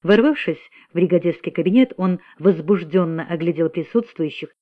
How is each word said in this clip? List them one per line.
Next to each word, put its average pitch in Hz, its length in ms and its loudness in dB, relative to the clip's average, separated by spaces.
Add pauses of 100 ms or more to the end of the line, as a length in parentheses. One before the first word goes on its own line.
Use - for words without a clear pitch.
Ворвавшись 220 560 2 (300)
в - 40 -20
бригадирский 170 560 0
кабинет, 202 460 2
он 180 240 -2 (180)
возбуждённо 165 880 0
оглядел 165 440 -2
присутствующих 160 800 -6 (120)